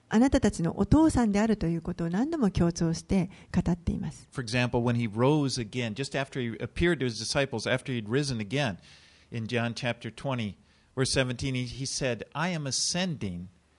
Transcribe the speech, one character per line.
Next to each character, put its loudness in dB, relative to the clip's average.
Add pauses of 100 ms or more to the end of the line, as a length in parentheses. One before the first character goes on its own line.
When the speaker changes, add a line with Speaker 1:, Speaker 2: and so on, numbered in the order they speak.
(100)
Speaker 1:
あ 4
な 6
た 4
た 4
ち -2
の -2
お 2
父 8
さ 4
ん 2
で 2
あ 2
る 2
と -2
い 0
う -4
こ -6
と -4
を -2
何 0
度 -4
も 4
強 2
調 0
し -6
て 0 (220)
語 2
っ -2
て -4
い -2
ま -8
す。 -20
Speaker 2:
For -8
example, 0
when 2
he 0
rose 2
again, -4
just -6
after -4
he -4
appeared 2
to 0
his -4
disciples, -2
after 0
he'd -4
risen 0
again, -2 (560)
in -6
John -2
chapter -6
twenty, -4 (380)
verse 0
seventeen, 0
he, -2
he -8
said, -4
"I -4
am -4
ascending, -4 (300)